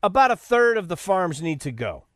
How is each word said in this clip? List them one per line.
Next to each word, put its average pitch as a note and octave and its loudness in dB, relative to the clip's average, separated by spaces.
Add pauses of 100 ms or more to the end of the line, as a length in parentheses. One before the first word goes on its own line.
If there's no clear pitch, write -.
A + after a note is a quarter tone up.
About C4 4
a A3 2
third A#3+ 2
of F#3+ -4
the E3+ -6
farms F3 -2
need D#3+ -4
to C#3+ -8
go. A2+ -8 (100)